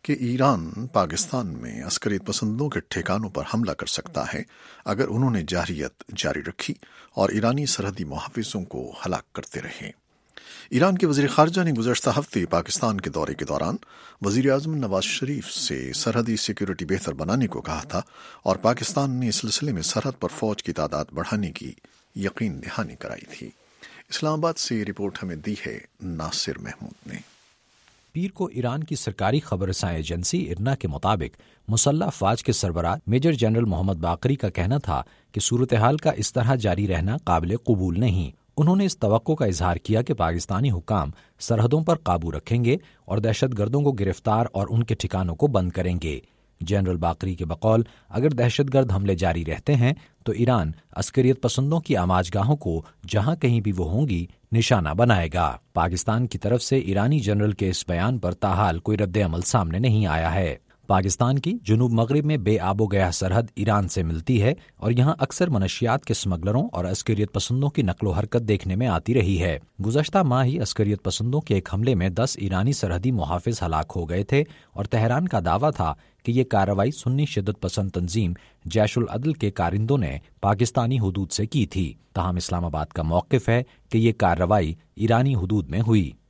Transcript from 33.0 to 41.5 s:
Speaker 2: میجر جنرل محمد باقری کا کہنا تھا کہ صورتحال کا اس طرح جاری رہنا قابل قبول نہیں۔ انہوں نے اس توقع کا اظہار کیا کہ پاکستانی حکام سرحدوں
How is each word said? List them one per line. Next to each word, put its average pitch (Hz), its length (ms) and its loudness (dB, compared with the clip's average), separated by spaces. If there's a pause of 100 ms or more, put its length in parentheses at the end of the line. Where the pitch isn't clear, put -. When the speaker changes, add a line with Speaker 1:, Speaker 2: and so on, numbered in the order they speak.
Speaker 2:
میجر 131 240 4
جنرل 113 340 2
محمد 92 280 0
باقری 87 420 0
کا 104 140 -2
کہنا 101 280 0
تھا 78 260 -2 (280)
کہ 104 100 -4
صورتحال 120 560 2
کا 156 140 2
اس - 220 -4
طرح 123 220 2
جاری 101 320 0
رہنا 92 300 0
قابل 87 400 0
قبول 92 420 0
نہیں۔ 92 320 2 (260)
انہوں 160 180 4
نے 196 100 2
اس - 120 -2
توقع 113 340 2
کا 156 140 0
اظہار 87 300 0
کیا 110 260 0
کہ 135 120 -2
پاکستانی 95 580 0
حکام 82 380 -2 (300)
سرحدوں 120 420 2